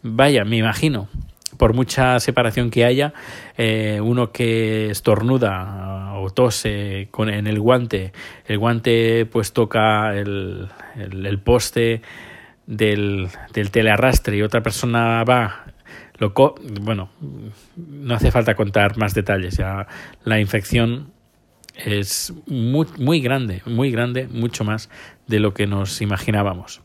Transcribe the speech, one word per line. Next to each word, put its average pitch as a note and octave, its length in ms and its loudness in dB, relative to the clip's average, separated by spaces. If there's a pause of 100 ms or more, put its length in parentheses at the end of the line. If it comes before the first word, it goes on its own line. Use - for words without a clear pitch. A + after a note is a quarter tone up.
Vaya, A#2+ 420 4
me A2+ 140 0
imagino, A2 500 0 (480)
por A2+ 180 4
mucha B2+ 460 2
separación A#2+ 500 0
que A#2 140 4
haya, C#3 280 2 (440)
eh, A2 460 0
uno A#2+ 300 0
que A2 580 0
estornuda G2 1200 0
o F#2+ 160 -4
tose G2+ 800 0
con, G#2+ 180 -2
en G#2 180 -2
el G#2+ 140 0
guante, A2 520 0 (340)
el G#2+ 120 -2
guante, A#2 680 2
pues, A2+ 260 -2
toca G#2+ 640 2
el, F#2+ 520 -6 (280)
el, F#2+ 300 -10
el G2 120 -2
poste A#2 640 2 (640)
del, G2+ 640 0 (240)
del G#2 180 -2
telearrastre A2 680 4
y G#2 60 2
otra A2 200 0
persona A#2 600 0
va, A#2+ 420 0 (520)
lo G#2 160 -2
co-, C#3 200 6 (260)
bueno, G2+ 300 -4 (680)
no C#3+ 380 -6
hace - 160 4
falta A2+ 240 4
contar G2+ 420 0
más G#2 180 -2
detalles, F#2+ 420 -2
ya G2 300 -4 (380)
la A2 160 2
infección A#2 680 0 (680)
es G2+ 560 -4 (140)
mu-, C3 400 0 (120)
muy D3+ 220 2
grande, B2 460 -2
muy A#2+ 240 0
grande, B2 380 -2
mucho A#2 360 -4
más G#2+ 260 -4 (360)
de G#2+ 140 2
lo G#2 140 2
que G#2 120 0
nos G2 340 -2
imaginábamos. G2+ 840 -2